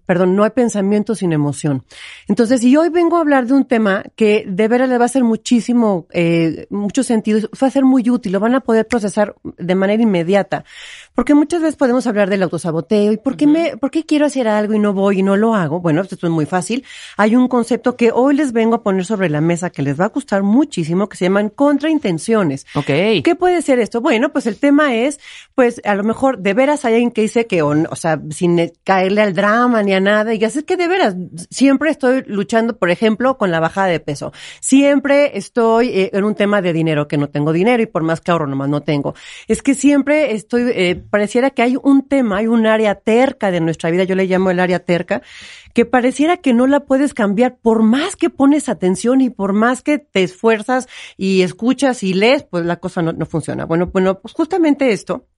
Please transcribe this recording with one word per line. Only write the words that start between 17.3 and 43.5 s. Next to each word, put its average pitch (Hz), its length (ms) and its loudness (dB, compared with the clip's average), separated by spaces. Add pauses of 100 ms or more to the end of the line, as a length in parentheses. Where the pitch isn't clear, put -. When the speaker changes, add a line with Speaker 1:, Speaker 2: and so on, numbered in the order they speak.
Speaker 1:
un 254 120 4
concepto 247 480 -2
que 226 160 2
hoy 269 220 2
les 269 180 -2
vengo 226 240 2
a 226 60 -10
poner 190 220 -2
sobre 190 240 -2
la 147 120 -2
mesa 170 300 -2
que - 120 -8
les 139 180 -2
va 196 60 2
a - 20 -4
gustar 208 340 -2
muchísimo, 202 640 0
que - 80 -20
se 180 100 -2
llaman 202 240 0
contraintenciones. 277 1200 0
Speaker 2:
Ok. 147 120 -4
Speaker 1:
¿Qué 196 520 2
puede 359 240 0
ser 254 160 2
esto? 233 220 -2
Bueno, 269 320 0
pues 277 140 -4
el 208 100 -4
tema 285 380 2
es, 254 260 -2 (340)
pues 240 300 0
a 202 100 0
lo 202 100 -2
mejor 233 340 0
de 190 160 -2
veras 269 300 0
hay 226 100 0
alguien 240 160 2
que 220 120 -2
dice 226 240 -2
que, 180 160 0
o, 143 60 0
o 151 280 0
sea, 156 240 -2 (100)
sin, 170 280 0
eh, 170 140 -2 (120)
caerle 190 380 0
al 202 120 0
drama 220 480 2
ni 202 100 0
a 190 80 2
nada, 214 340 2
y 208 100 0
así 226 160 -4
es 302 40 -10
que 370 120 -2
de 349 120 -2
veras 330 280 0 (340)
siempre 277 400 2
estoy 262 360 0
luchando, 226 500 -2
por 175 140 -2
ejemplo, 226 480 0
con 196 120 -2
la 165 100 0
bajada 185 280 0
de 160 120 0
peso. 143 320 -8 (280)
Siempre 285 760 2
estoy, 226 520 0
eh, 190 240 -2
en 196 120 0
un 214 100 -2
tema 202 280 0
de 175 100 -2
dinero, 156 360 0
que 160 100 -4
no 143 100 -2
tengo 147 240 -2
dinero 226 300 0
y 220 40 -2
por 180 160 -6
más 165 180 -2
que - 100 -6
ahorro 160 160 0
nomás 139 220 -4
no 147 140 -2
tengo. 147 320 -4 (340)
Es 220 140 -2
que 277 120 0
siempre 285 600 2
estoy, 240 400 -2
eh, 180 360 0
pareciera 240 400 0
que 240 120 -2
hay 247 200 0
un 277 240 4
tema, 233 320 0
hay 220 100 -2
un 226 180 2
área 220 300 2
terca 233 540 0